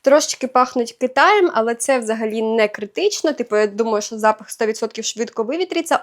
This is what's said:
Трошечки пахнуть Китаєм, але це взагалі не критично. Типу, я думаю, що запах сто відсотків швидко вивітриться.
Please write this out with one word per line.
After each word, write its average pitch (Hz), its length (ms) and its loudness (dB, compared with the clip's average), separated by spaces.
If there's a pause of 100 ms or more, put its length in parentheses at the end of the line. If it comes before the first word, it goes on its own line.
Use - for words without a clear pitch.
Трошечки 285 400 2
пахнуть 247 460 0
Китаєм, 330 600 2
але 226 200 0
це 254 240 0
взагалі 220 440 -4
не 220 260 2
критично. 294 640 -2
Типу, 233 240 -4
я 214 100 4
думаю, 208 360 -2
що 220 160 -10
запах 214 320 0
сто - 160 -4
відсотків 220 380 -6
швидко 226 380 -6
вивітриться. 330 600 -2